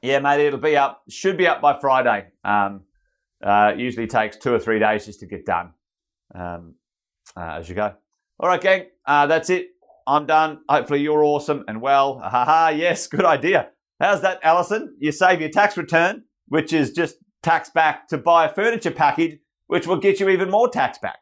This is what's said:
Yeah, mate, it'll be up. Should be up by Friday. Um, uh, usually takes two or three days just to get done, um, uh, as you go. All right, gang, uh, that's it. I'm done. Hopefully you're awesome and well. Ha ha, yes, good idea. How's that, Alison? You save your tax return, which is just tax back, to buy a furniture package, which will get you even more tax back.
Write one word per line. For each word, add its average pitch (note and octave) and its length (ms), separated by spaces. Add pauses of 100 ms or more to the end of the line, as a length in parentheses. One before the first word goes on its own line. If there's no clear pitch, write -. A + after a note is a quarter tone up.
Yeah, C3+ 180
mate, C#3+ 260
it'll C#3 120
be D3 180
up. C#3 320
Should F#3+ 280
be F3 100
up D#3+ 140
by C#3+ 180
Friday. B2 500 (140)
Um, G2+ 400 (640)
uh, G#2 320
usually A#2 300
takes A2 300
two - 160
or A#2 60
three A2+ 200
days G#2+ 280
just G#2+ 140
to G2+ 60
get G2 180
done, F2 280 (600)
um, F2 400 (640)
uh, E2 220
as E2 100
you F2+ 60
go. G#2 200 (440)
All E3+ 100
right, F3+ 120
gang, F#3+ 260 (200)
uh, C#3+ 200
that's D#3+ 240
it. F#3 180 (380)
I'm C#3+ 200
done. D#3 420
Hopefully D3 340
you're D3+ 200
awesome D3 460
and A2 140
well. C#3 360
Ha B2 260
ha, D#3+ 260
yes, D#3 360
good E3 200
idea. D#3 420 (320)
How's F#3+ 220
that, F3+ 200
Alison? F3 560
You D3 140
save F#3 280
your D#3 100
tax D#3 260
return, E3+ 480 (240)
which D#3 240
is D3+ 200
just E3+ 240 (260)
tax E3 280
back, D#3+ 380
to D#3 100
buy E3 280
a D#3 60
furniture A3 380
package, D3+ 480 (280)
which E3 200
will F3 120
get G3 200
you G3 120
even F#3 200
more A3 180
tax C#3+ 300
back. - 240